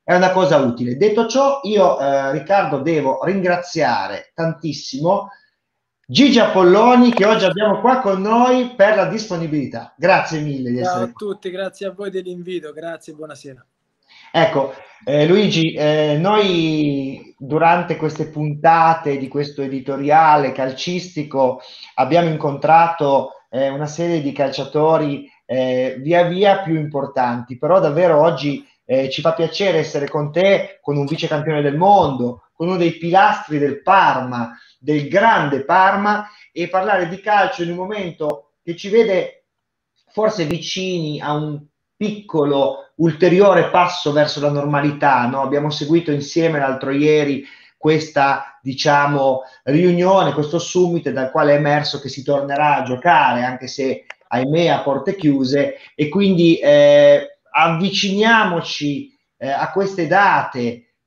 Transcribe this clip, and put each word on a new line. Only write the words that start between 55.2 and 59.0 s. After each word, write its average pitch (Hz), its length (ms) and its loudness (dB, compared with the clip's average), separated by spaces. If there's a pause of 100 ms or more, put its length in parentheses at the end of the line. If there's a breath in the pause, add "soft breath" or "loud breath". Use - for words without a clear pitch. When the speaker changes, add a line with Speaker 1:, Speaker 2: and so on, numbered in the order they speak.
Speaker 1:
e 147 120 -2
quindi, 175 520 2
eh, 143 800 6 (120)
avviciniamoci, 180 1700 0 (200)